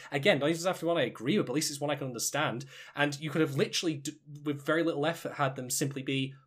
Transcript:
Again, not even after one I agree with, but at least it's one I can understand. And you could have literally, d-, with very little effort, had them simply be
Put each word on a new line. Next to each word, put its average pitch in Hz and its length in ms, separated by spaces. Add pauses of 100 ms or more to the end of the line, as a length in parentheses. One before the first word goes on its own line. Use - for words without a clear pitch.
(120)
Again, 143 260
not 143 140
even 170 160
after 175 180
one 170 140
I 131 60
agree 147 340
with, - 80
but 165 60
at - 20
least 151 160
it's 139 100
one 147 80
I 147 60
can 139 100
understand. 131 600 (300)
And 143 240
you 151 120
could 160 100
have 139 160
literally, 170 380
d-, 139 160 (320)
with 139 200
very 160 200
little 147 240
effort, - 260
had 135 220
them 127 160
simply 135 320
be 135 320 (120)